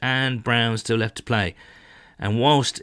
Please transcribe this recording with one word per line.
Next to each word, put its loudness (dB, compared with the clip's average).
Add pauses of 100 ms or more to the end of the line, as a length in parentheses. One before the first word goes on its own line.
and -2
Browns 2
still 0
left -2
to -14
play. 0 (640)
And 0
whilst 2